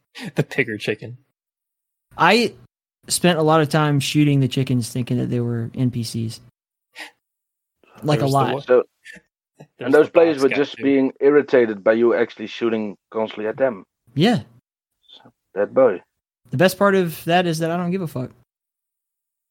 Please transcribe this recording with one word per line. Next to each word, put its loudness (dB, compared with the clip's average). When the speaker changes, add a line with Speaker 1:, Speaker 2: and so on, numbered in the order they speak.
Speaker 1:
<laughs> -16
the -2
pig -4
or -8
chicken. -8
Speaker 2:
I 2
spent 2
a 0
lot 4
of 0
time 0
shooting 2
the 2
chickens -2
thinking -4
that -4
they -4
were -6
N 0
P -6
Cs. -8
Like, 0
a -2
Speaker 1:
There's 0
the 0
Speaker 2:
lot. 0
Speaker 1:
one. -8
Speaker 3:
So, 4
Speaker 1:
There's -20
Speaker 3:
and 0
those 6
Speaker 1:
the -16
Speaker 3:
players 4
Speaker 1:
boss -2
Speaker 3:
were 4
Speaker 1:
guy, -2
Speaker 3:
just -4
Speaker 1:
too. -12
Speaker 3:
being 2
irritated 2
by 4
you 4
actually -4
shooting -4
constantly -6
at -6
them. -2
Speaker 2:
Yeah. 0
Speaker 3:
So, -20
that -2
boy. 4
Speaker 2:
The -6
best 2
part 2
of -2
that 0
is -2
that -2
I -4
don't -4
give -4
a -8
fuck. -10